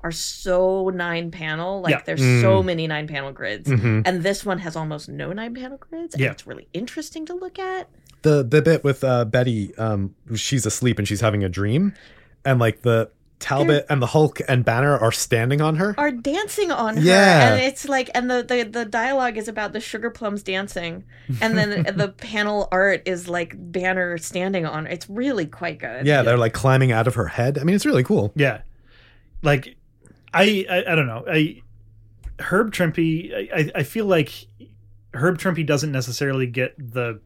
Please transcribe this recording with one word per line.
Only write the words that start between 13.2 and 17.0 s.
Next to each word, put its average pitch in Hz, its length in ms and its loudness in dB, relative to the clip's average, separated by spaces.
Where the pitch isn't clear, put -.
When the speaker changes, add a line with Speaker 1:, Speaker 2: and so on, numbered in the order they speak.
Speaker 3:
Talbot 147 300 2
Speaker 1:
They're 147 240 4
Speaker 3:
and 135 100 2
the 117 40 0
Hulk 156 420 2
and 123 160 2
Banner 131 340 4
are 113 140 4
standing 123 480 0
on 156 160 2
her. 196 200 0
Speaker 1:
Are 294 140 2
dancing 339 640 -2
on 220 240 -2
her, 156 60 2